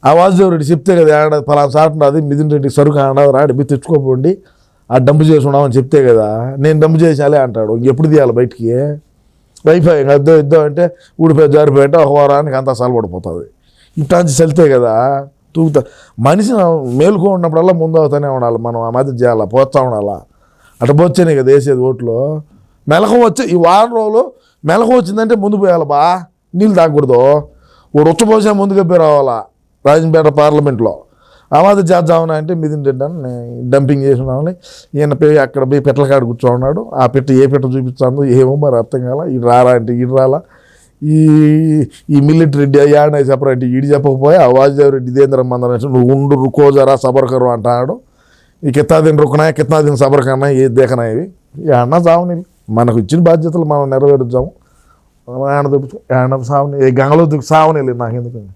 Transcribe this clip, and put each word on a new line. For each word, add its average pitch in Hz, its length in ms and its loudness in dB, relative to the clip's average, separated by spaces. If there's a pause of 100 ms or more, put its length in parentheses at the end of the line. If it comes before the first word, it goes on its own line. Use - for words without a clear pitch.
ఆ 139 80 4
వాసుదేవ్ 185 380 4
రెడ్డి 156 160 -2
చెప్తే 170 360 2
కదా, 151 220 4
"ఆడ 151 120 0
పలానా 143 320 0
సాట్ 151 220 2
ఉన్నది, 147 300 0
మిథున్ 147 300 -2
రెడ్డి 139 180 -2
సరుకు 143 300 0
ఆడ 135 200 0
రాడి 139 340 2
మీరు 131 140 -2
తెచ్చుకోపోండి, 139 720 -2 (540)
ఆ 123 60 2
డంప్ 143 260 2
చేసి 151 220 2
ఉన్నామని" 139 280 0
చెప్తే 135 340 2
కదా, 113 520 0
"నేను 151 200 2
డంప్ 160 240 2
చేసాలే" 147 340 0
అంటాడు. 113 400 -2
ఇంకెప్పుడు 131 300 0
తీయాలి 147 240 2
బయటికి? 117 420 -2 (960)
వైఫై 160 340 2
ఇంకా 139 120 2
అద్దో 147 240 4
ఇద్దో 151 240 2
అంటే 151 300 -2 (300)
ఊడిపోయి 156 260 4
జారిపోయి 143 360 4
అంటే 143 140 2
ఒక 143 140 2
వారానికి 143 460 0
అంతా 135 160 -4
సలబడిపోతుంది. 98 720 -6 (520)
ఇట్లాంటి 160 340 0
చల్లితే 156 380 2
కదా 127 580 0 (280)
తూగుతా. 151 280 0 (360)
మనిషి 190 340 0 (440)
మేలుకో 185 320 2
ఉన్నప్పుడల్లా 175 440 0
ముందు 160 240 -2
అవుతానే 143 300 0
ఉండాలి, 123 300 -2
మనం 117 240 -6
ఆ 113 80 -6
మాదిరి 127 280 -4
చేయాలా, 117 280 0
పోతా 131 360 0
ఉండాలా. 104 400 -6 (600)
అట్లా 131 140 0
పోతేనే 170 400 2
కదా 131 180 2
వేసేది 135 260 0
ఓట్లు. 127 600 -4 (480)
మెలకువ 208 280 2
వచ్చి 233 300 0
ఈ 165 80 -2
వారం 196 400 2
రోజులు 220 360 -2 (340)
మెలకువ 196 300 0
వచ్చిందంటే 220 400 0
ముందు 208 220 -2
పోయాలి 180 280 0
బా, 160 380 0 (320)
నీళ్ళు 202 200 2
తాగకూడదు. 147 380 2
ఓ 147 880 0
రొచ్చ 165 280 2
పోసే 214 200 2
ముందుగా 196 320 0
పోయి 175 160 0
రావాలా 139 440 0 (420)
రాజంపేట 156 400 2
పార్లమెంట్లో. 143 760 0 (540)
ఆ 156 100 2
మాదిరి 196 240 2
చేద్దామని 165 460 0
అంటే 156 200 -6
మిథున్ 151 320 -6
రెడ్డి 135 200 -4
అని 123 680 -10
డంపింగ్ 139 320 0
చేసి 135 180 0
ఉన్నామని 139 340 -6 (440)
ఈయన 147 140 0
పోయి 151 240 2
అక్కడ 131 340 -2
పోయి 143 100 0
పిట్టల 143 240 0
కాడ 135 180 0
కూర్చో 120 300 -2
ఉన్నాడు. 143 420 -4
ఆ 131 100 0
పిట్ట 135 260 -2
ఏ 131 160 4
పిట్ట 131 180 -2
చూపించాలో 131 600 -4
ఏమో 131 300 2
మరి 143 220 -2
అర్థం 117 220 -4
కాల. 139 300 -6
"ఈడు 123 180 -4
రారా" 123 220 4
అంటే 120 280 0
ఈడు 127 180 -4
రాలా. 135 260 0 (600)
ఈ, 156 140 0 (920)
ఈ 143 100 2
మిలిటరీ 151 400 2
రెడ్డి, 143 200 2
ఆ 143 40 4
యాడనే 147 360 2
చెప్పరంటే 131 480 -2
ఈడు 131 180 -2
చెప్పకపోయా, 143 580 2
ఆ 127 40 4
వాసుదేవ్ 139 440 4
రెడ్డి, 127 200 -6
ఇదేంద్ర 135 300 0
మందరం 123 300 -4
అంటే, 120 160 -4
"నువ్వు 127 280 2
ఉండు, 139 300 0
రుకో 139 260 2
జరా, 135 240 2
సబర్ 131 340 -2
కరు" 127 160 -2
అంటాడు. 123 540 -2 (640)
ఈ 143 80 -2
"కిత్నా 147 280 0
దిన్ 151 200 2
రుకనా, 151 300 0
కిత్నా 151 320 -2
దిన్ 147 160 0
సబర్ 135 280 0
కన్నా, 135 240 -2
ఏ 135 180 2
దేకనా?" 120 380 0
ఇవి 139 260 -6 (280)
ఏడన్నా 147 440 0
సావని, 170 400 0 (260)
మనకు 117 300 0
ఇచ్చిన 147 220 -2
బాధ్యతలు 165 420 0
మనం 147 260 -2
నెరవేరుద్దాము. 135 600 -2 (800)
మనం 139 300 -4
ఏడ 143 80 -2
దొబ్బుతూ-, 135 480 -4
ఏడ 127 260 -2
సావని, 139 460 -2
ఏ 135 40 2
గంగలో 143 340 2
దిక్కు 147 200 -4
సావని, 156 520 0
నాకు 117 180 -6
ఎందుకు 120 220 -10 (180)